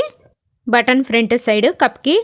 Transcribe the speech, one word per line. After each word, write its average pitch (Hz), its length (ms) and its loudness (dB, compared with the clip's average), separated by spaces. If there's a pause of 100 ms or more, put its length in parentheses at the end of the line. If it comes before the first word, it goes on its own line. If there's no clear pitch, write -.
(760)
బటన్ 254 340 2
ఫ్రంట్ 233 280 0 (100)
సైడ్ 214 220 2 (140)
కప్కి 269 400 0